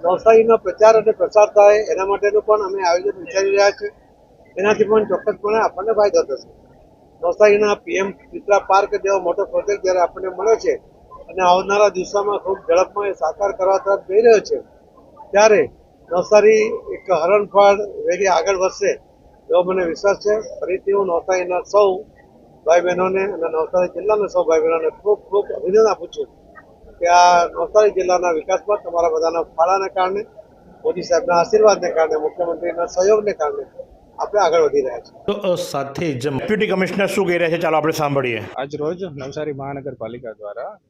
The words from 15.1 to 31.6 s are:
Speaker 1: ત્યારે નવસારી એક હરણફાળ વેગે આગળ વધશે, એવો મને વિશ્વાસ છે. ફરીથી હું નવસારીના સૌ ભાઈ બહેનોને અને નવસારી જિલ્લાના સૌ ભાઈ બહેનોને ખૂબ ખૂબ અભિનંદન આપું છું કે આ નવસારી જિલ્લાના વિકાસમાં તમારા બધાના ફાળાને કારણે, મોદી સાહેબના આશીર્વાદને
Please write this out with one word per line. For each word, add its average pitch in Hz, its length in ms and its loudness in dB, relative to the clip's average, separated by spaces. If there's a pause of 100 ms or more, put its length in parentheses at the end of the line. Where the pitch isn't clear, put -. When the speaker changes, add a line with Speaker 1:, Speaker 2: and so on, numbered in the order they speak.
Speaker 1:
ત્યારે 196 400 4 (420)
નવસારી 208 460 4 (340)
એક 185 180 -12
હરણફાળ 196 680 4
વેગે 185 500 -4
આગળ 180 300 0
વધશે, 185 360 -2 (580)
એવો 175 120 4
મને 185 220 -2
વિશ્વાસ 180 320 -2
છે. 214 240 -2
ફરીથી 190 520 -6
હું 196 140 0
નવસારીના 180 540 -2
સૌ 196 420 0 (640)
ભાઈ 170 140 4
બહેનોને 185 420 -2
અને 170 260 -4
નવસારી 160 400 -2
જિલ્લાના 202 380 -2
સૌ 175 180 -2
ભાઈ 160 160 2
બહેનોને 160 280 0
ખૂબ 202 300 -2
ખૂબ 202 260 -2
અભિનંદન 208 460 0
આપું 175 180 -6
છું 214 180 -8 (720)
કે 170 80 -4
આ 175 400 6
નવસારી 208 440 2
જિલ્લાના 180 400 0
વિકાસમાં 185 520 -2
તમારા 170 260 -2
બધાના 160 340 -2
ફાળાને 185 460 0
કારણે, 190 340 -4 (600)
મોદી 165 180 -4
સાહેબના 175 320 0
આશીર્વાદને 185 560 2